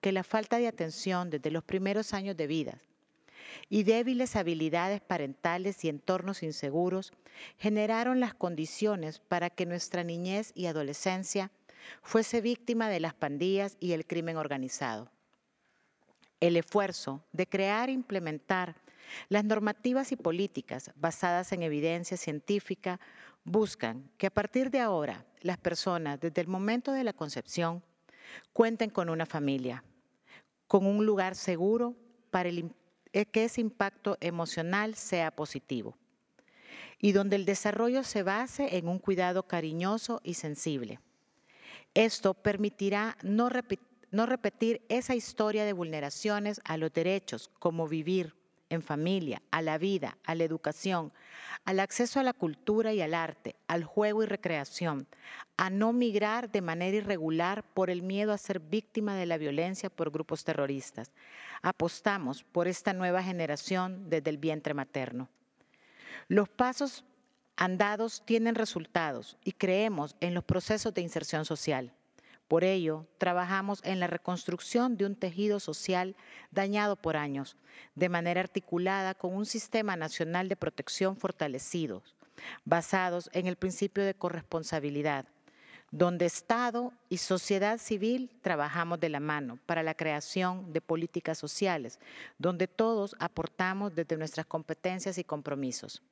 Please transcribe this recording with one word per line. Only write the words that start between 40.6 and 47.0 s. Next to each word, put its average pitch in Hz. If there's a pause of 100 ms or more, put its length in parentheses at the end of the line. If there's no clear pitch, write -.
Esto 214
permitirá 202
no 214
repi-, 247 (320)
no 214
repetir 233
esa 247
historia 214
de 208
vulneraciones 175
a 160
los 160
derechos, 180 (100)